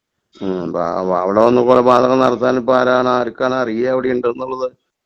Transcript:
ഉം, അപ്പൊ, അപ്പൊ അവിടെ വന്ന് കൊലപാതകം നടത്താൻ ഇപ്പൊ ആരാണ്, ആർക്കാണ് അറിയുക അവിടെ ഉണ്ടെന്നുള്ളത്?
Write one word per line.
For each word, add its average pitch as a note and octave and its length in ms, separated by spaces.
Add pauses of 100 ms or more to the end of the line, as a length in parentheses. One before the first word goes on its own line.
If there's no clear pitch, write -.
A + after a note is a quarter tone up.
(420)
ഉം, F#2 200
അപ്പൊ, E2+ 180
അപ്പൊ F2+ 380
അവിടെ G2 220
വന്ന് A#2+ 220
കൊലപാതകം B2+ 580
നടത്താൻ B2+ 360
ഇപ്പൊ B2+ 200
ആരാണ്, B2+ 320
ആർക്കാണ് B2 460
അറിയുക A#2+ 340
അവിടെ C3 200
ഉണ്ടെന്നുള്ളത്? B2+ 640 (340)